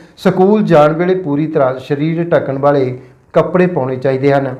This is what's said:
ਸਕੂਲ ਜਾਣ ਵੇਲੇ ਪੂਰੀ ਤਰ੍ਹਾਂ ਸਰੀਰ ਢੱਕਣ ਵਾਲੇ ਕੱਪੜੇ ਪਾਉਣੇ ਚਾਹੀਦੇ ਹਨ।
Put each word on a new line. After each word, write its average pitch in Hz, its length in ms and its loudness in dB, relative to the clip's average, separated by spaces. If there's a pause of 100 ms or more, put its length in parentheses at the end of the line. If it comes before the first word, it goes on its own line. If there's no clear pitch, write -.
(160)
ਸਕੂਲ 190 460 2
ਜਾਣ 156 300 4
ਵੇਲੇ 180 220 -2
ਪੂਰੀ 156 320 -2
ਤਰ੍ਹਾਂ 135 320 -2
ਸਰੀਰ 160 460 -4
ਢੱਕਣ 139 340 -2
ਵਾਲੇ 135 400 0 (340)
ਕੱਪੜੇ 180 340 2
ਪਾਉਣੇ 131 300 -4
ਚਾਹੀਦੇ 135 360 0
ਹਨ। 135 280 0